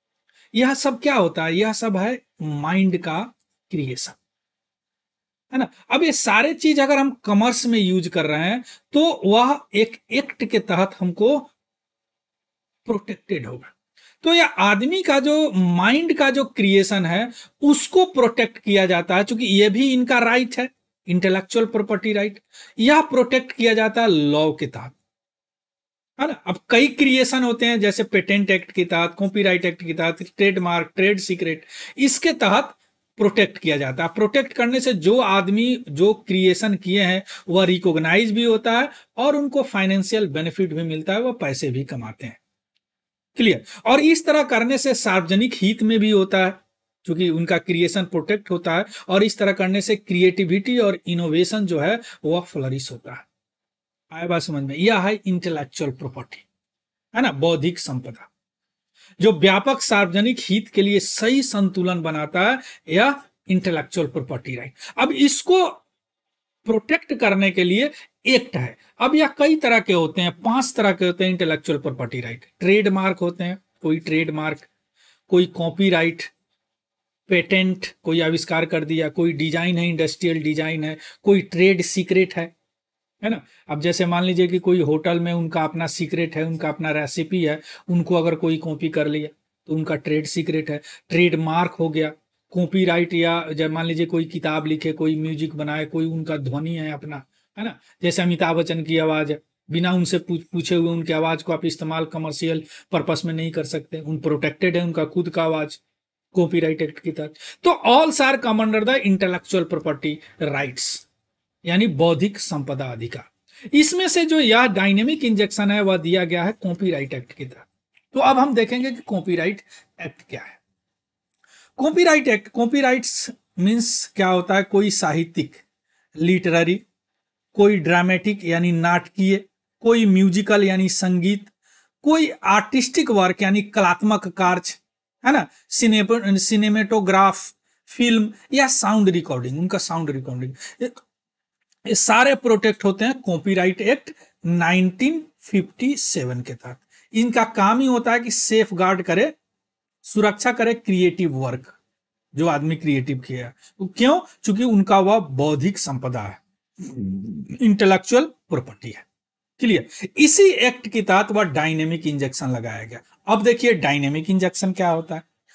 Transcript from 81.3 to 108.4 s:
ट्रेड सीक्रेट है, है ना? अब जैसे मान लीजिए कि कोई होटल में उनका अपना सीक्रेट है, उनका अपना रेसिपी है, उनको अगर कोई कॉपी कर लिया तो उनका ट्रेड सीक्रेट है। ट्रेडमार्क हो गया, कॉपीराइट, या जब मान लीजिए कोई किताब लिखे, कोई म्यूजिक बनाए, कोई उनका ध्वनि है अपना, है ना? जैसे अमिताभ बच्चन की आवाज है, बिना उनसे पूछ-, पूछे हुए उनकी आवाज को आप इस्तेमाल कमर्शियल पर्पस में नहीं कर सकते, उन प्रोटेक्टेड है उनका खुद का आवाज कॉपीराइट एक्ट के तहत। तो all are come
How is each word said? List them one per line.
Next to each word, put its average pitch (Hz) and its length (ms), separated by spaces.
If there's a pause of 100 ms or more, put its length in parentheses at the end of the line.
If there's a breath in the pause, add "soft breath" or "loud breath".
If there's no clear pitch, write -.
ट्रेड 185 400
सीक्रेट 185 520
है, 170 200 (640)
है 208 80
ना? 202 120 (280 soft breath)
अब 151 120
जैसे 175 240
मान 175 180
लीजिए 180 240
कि 180 120
कोई 180 220
होटल 156 380
में 170 140
उनका 165 300
अपना 165 260
सीक्रेट 160 460
है, 156 100
उनका 165 240
अपना 156 220
रेसिपी 160 520
है, 151 160 (300 loud breath)
उनको 175 260
अगर 165 220
कोई 160 220
कॉपी 160 300
कर 151 180
लिया 151 200 (400)
तो 156 60
उनका 156 240
ट्रेड 151 300
सीक्रेट 160 420
है। 151 120 (280 loud breath)
ट्रेडमार्क 165 600
हो 165 180
गया, 156 200 (440)
कॉपीराइट, 180 600
या 170 380
जब 156 200
मान 165 140
लीजिए 165 200
कोई 165 200
किताब 156 400
लिखे, 156 280
कोई 156 240
म्यूजिक 156 380
बनाए, 151 300
कोई 160 200
उनका 160 340
ध्वनि 147 360
है 156 160
अपना, 143 320 (340)
है 214 80
ना? - 140 (240 soft breath)
जैसे 170 180
अमिताभ 170 360
बच्चन 165 260
की 160 140
आवाज 156 340
है, 147 80 (300)
बिना 175 240
उनसे 180 260
पूछ-, 170 240
पूछे 175 320
हुए 165 140
उनकी 165 240
आवाज 160 300
को 165 100
आप 156 120
इस्तेमाल 160 420
कमर्शियल 160 560 (280 loud breath)
पर्पस 156 340
में 165 80
नहीं 160 180
कर 160 140
सकते, 160 340
उन 151 200
प्रोटेक्टेड 156 580
है 175 60
उनका 160 220
खुद 170 240
का 165 140
आवाज 156 360 (560)
कॉपीराइट 165 460
एक्ट 151 180
के 165 120
तहत। 151 220 (300 loud breath)
तो 349 80 (160)
all 294 340
are 269 180
come 220 220